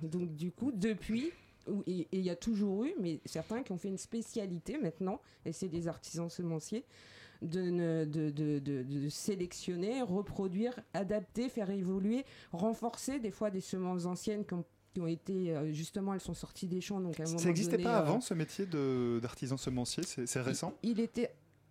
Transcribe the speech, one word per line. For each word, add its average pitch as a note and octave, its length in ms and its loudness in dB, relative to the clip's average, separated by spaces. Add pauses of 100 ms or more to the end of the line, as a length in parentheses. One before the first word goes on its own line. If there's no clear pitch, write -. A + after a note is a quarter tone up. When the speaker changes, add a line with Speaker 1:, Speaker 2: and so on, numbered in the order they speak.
Speaker 1:
Donc E3 320 -2
du E3+ 160 -4
coup, C4 200 -2
depuis, A3+ 600 0 (360)
ou-, G3+ 200 0
et, F3+ 140 0
et - 180 0
il F#3 40 2
y F3+ 60 2
a F3 60 -2
toujours G3+ 480 2
eu, D#4+ 180 0
mais E3 240 0
certains A3 380 -4
qui A#3+ 80 -6
ont F3 80 -4
fait - 100 -4
une F#3+ 80 -2
spécialité G#3 800 -4
maintenant, F#3+ 440 -2 (220)
et E3 100 -4
c'est F#3+ 160 -4
des E3 180 -2
artisans E3 420 -4
semenciers, E3+ 560 -4 (560)
de F3 200 -2
ne, E3+ 440 4
de, D3+ 240 2
de, D3 300 2
de, C#3 240 0
de C#3 260 0
sélectionner, F#3 920 -2
reproduire, G3 800 0 (140)
adapter, G#3 560 0
faire G3+ 200 -2
évoluer, G3 560 2 (260)
renforcer A3+ 680 0
des A3 120 -2
fois G#3+ 200 0
des F#3+ 100 -2
semences F3+ 440 0
anciennes G#3 400 -2
qui - 80 -6
ont, E3+ 120 -2 (280)
qui F#3 80 -2
ont E3 60 0
été, E3+ 480 0
euh, D3+ 160 0
justement, F#3+ 420 -2
elles F#3 80 -2
sont F3 120 -4
sorties - 340 -6
des F3+ 140 0
champs, G3 200 -2
donc E3+ 180 -2
à D#3 40 -2
un - 40 0
Speaker 2:
Ça E3 60 0
Speaker 1:
moment E3+ 120 2
Speaker 2:
n'existait F3 280 4
Speaker 1:
donné, F#3 100 6
Speaker 2:
pas A#3 140 6
Speaker 1:
euh, F#3 40 8
Speaker 2:
avant, E3 200 6
ce - 120 -2
métier E3 320 0
de, B2+ 560 4
d'artisan B2+ 360 -2
semencier, B2+ 460 0
c'est, - 220 -2
c'est B2+ 140 0
Speaker 1:
il, B2+ 40 2
Speaker 2:
récent ? C3 300 0 (100)
Speaker 1:
il A3 160 2
était, A#3 320 0 (400)